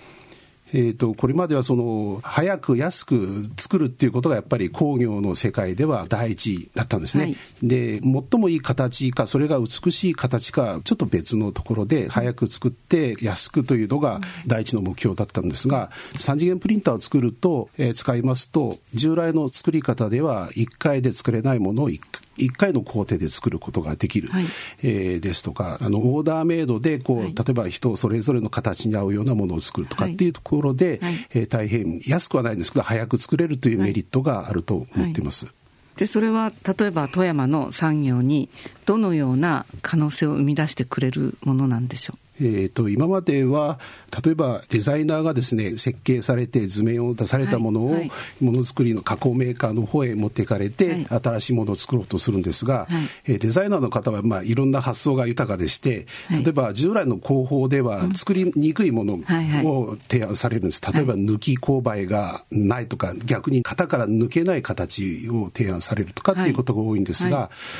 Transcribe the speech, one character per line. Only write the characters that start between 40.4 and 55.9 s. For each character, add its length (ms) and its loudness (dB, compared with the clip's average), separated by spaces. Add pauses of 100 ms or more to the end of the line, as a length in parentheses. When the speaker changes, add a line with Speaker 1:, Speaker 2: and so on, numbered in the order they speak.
Speaker 2:
み 120 2
出 120 0
し 80 -8
て 80 -2
く 160 -4
れ 120 2
る 340 -4
も 80 2
の 160 2
な 80 0
ん 100 -2
で 80 -8
し 140 -8
ょ 80 -14
う？ 20 -20 (180)
Speaker 1:
え 280 2
ー 20 -2
と、 220 0
今 180 2
ま 140 2
で 240 2
は、 340 0 (460)
例 80 6
え 20 0
ば 320 0
デ 140 2
ザ 160 2
イ 80 0
ナ 140 2
ー 40 0
が 100 0
で 80 2
す 140 0
ね、 220 -2
設 260 -2
計 180 2
さ 140 0
れ 120 0
て 200 0
図 160 0
面 240 2
を 60 -2
出 120 -2
さ 120 2
れ 100 0
た 120 0
も 120 0
の 140 2
を、 60 0
Speaker 2:
は 40 2
い。 60 0
は 60 -4
い。 40 -8 (300)
Speaker 1:
も 100 4
の 80 2
づ 160 -2
く 80 2
り 100 4
の 80 -2
加 140 -4
工 180 2
メ 180 0
ー 20 -6
カ 160 -2
ー 20 -2
の 120 0
方 200 0
へ 120 -2
持 120 0
っ 20 -2
て 120 -2
い 40 0
か 120 0
れ 120 -2
て、 220 2
Speaker 2:
は 60 -2
い。 80 -4 (180)
Speaker 1:
新 160 0
し 120 -2
い 20 4
も 100 2
の 80 -2
を 40 0
作 200 0
ろ 60 2
う 40 -10
と 140 -4
す 100 0
る 100 0
ん 20 2
で 100 -2
す 140 -2
が、 240 0
Speaker 2:
は 100 0
い。 40 -2 (220)
Speaker 1:
え 100 2
ー、 20 0
デ 140 0
ザ 120 4
イ 60 0
ナ 80 2
ー 20 0
の 100 0
方 220 0
は、 100 -2
ま 180 2
あ、 40 -6
い 100 0
ろ 120 2
ん 60 4
な 100 2
発 180 -2
想 160 2
が 120 2
豊 200 0
か 80 -2
で 140 -2
し 100 -2
て、 280 -2 (200)